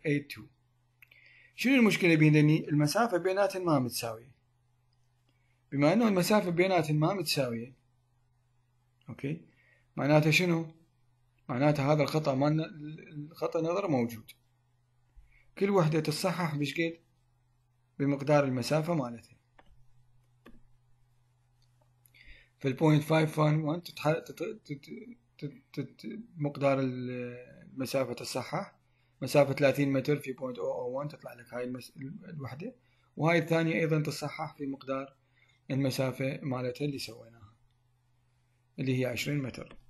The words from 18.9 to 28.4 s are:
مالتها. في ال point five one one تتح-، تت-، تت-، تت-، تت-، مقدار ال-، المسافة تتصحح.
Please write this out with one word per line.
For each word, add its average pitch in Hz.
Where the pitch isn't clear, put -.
مالتها. 120
في -
ال 131
point 151
five 160
one 156
one 175
تتح-، 160
تت-، 196
تت-، 147
تت-، 151
تت-، -
مقدار 139
ال-، 123
المسافة 131
تتصحح. 135